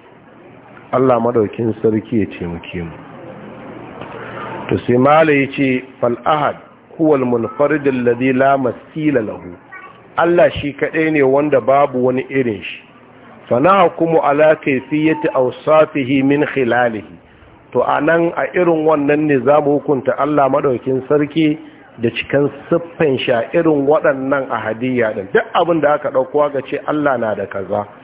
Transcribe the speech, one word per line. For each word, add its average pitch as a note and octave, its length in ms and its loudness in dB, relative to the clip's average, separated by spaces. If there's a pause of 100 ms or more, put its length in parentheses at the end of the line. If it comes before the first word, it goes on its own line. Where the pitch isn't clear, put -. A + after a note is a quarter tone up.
(920)
Allah B2+ 300 2
madaukin A#2 560 0
sarki A2 420 0
ya F#2+ 60 0
taimake E2+ 560 -10
mu. E2 80 -10 (1800)
To G#2+ 100 -2
sai A#2+ 180 0
Mala D3+ 360 4
ya C#3 200 2
ce, C3 320 -2 (160)
"Fal A#2+ 240 0
ahad C#3+ 320 0 (420)
huwa D#3 200 2
al-munfarid C3 680 -2
alladhi B2+ 460 0
la C3+ 260 2
masila C3+ 600 -2
lahu." F2+ 320 -8 (640)
Allah E3+ 340 4
shi C#3+ 220 -6
kaɗai D#3+ 400 -2
ne D3+ 100 2
wanda C#3 380 2
babu C3 460 2
wani B2+ 240 0
irin A#2+ 320 -2
shi. - 180 -16 (680)
"Fa A#2 120 0
nahkumu E3 640 2
ala D3+ 340 4
kayfiyati D3+ 760 -2
awsafihi C#3 920 2
min C#3+ 220 2
khilalihi." A#2 680 0 (580)
To B2 100 2
a C3+ 180 0
nan E3+ 360 2
a C#3 180 -2
irin E3+ 320 2
wannan D3 400 2
ne C#3+ 180 2
za D3 160 4
mu C#3+ 200 2
hukunta C3 380 -2
Allah C#3+ 300 2
madaukin C3 600 -2
sarki D3+ 500 0 (400)
da A#2 120 0
cikan C#3 380 0 (220)
siffan E3 480 0
shi - 140 -2
a A#2 100 0 (100)
irin D#3+ 340 2
waɗannan C3+ 640 0
ahadiyya A2+ 640 -2
ɗin. G2 180 -8
Duk - 120 2 (100)
abin E3+ 260 2
da D3 140 2
aka C#3+ 160 -4
ɗauko C3 360 0
aka C3+ 160 -4
ce C#3 240 -8
Allah C#3+ 320 0
na A2 160 -2
da G2 120 -4
kaza, G2+ 380 -4 (200)